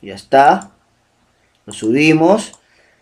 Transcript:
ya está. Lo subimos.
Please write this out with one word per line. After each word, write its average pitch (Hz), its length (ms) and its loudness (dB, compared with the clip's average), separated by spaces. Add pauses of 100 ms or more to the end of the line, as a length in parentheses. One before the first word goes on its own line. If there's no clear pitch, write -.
ya 98 140 -18
está. 143 560 0 (960)
Lo 107 60 -18
subimos. 156 800 0 (500)